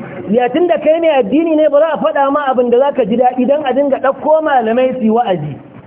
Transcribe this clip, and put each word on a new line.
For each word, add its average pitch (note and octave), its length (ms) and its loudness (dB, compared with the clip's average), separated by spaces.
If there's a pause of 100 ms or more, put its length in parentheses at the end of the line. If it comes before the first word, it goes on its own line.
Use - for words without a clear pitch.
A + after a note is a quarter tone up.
(340)
Ya B3 160 2
tun E4+ 180 0
da D#4+ 120 0
kai D#4 200 2
ne E4 100 2
addini D4 460 0
ne D4+ 140 4
ba C#4+ 100 2
za D#4+ 140 2
a - 80 -4
faɗa C#4 300 0
ma D4 180 -2
abin B3 220 0
da A#3+ 80 4
za C#4 120 2
ka B3+ 140 -2
ji A3 120 -2
daɗi B3 300 0
don C#4+ 180 2
a B3+ 80 -2
dinga C4+ 280 0
ɗauko D4+ 400 0
malamai B3+ 560 0
su A3 60 -8
yi A3 60 2
wa'azi. F#3 440 -2 (340)